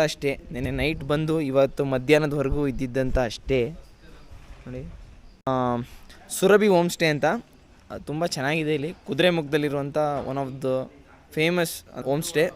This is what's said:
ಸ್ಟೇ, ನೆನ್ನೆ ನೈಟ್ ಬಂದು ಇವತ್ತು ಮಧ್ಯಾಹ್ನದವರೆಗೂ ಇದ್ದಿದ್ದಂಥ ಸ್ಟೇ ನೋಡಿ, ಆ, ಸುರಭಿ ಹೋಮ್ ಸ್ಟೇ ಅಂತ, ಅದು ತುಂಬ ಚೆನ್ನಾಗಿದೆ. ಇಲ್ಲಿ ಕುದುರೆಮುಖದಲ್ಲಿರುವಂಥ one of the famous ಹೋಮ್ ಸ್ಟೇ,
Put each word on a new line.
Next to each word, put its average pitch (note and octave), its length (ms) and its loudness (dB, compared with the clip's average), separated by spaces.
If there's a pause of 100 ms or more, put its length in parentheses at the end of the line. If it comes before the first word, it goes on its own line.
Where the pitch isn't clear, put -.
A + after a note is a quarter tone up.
(140)
ಸ್ಟೇ, - 260 -4 (120)
ನೆನ್ನೆ C3 200 -4
ನೈಟ್ D3 320 -2
ಬಂದು D3+ 380 0
ಇವತ್ತು C#3 440 2
ಮಧ್ಯಾಹ್ನದವರೆಗೂ C#3 840 2
ಇದ್ದಿದ್ದಂಥ B2+ 520 -2
ಸ್ಟೇ B2+ 400 0 (1080)
ನೋಡಿ, B2+ 160 -12 (640)
ಆ, C3 40 0 (880)
ಸುರಭಿ G3+ 280 6
ಹೋಮ್ F3 220 6
ಸ್ಟೇ - 160 -2
ಅಂತ, D3 200 2 (680)
ಅದು G2+ 80 -10
ತುಂಬ D#3 260 -4
ಚೆನ್ನಾಗಿದೆ. D#3 500 -2
ಇಲ್ಲಿ D3 200 -4 (120)
ಕುದುರೆಮುಖದಲ್ಲಿರುವಂಥ D3 880 0 (320)
one C3+ 140 -4
of C3 60 -6 (160)
the C3 100 0 (640)
famous E3 340 2 (340)
ಹೋಮ್ C3+ 180 0
ಸ್ಟೇ, D3+ 220 0 (100)